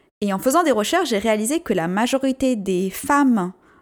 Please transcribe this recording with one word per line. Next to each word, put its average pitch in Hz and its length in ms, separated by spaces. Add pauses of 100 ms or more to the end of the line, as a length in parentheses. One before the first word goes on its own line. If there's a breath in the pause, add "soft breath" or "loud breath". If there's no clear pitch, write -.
(200 soft breath)
Et 202 120
en 190 60
faisant 262 240
des 320 80
recherches, 262 380
j'ai 214 100
réalisé 220 420
que - 120
la 165 160
majorité 254 680
des 190 340
femmes 240 640 (300 soft breath)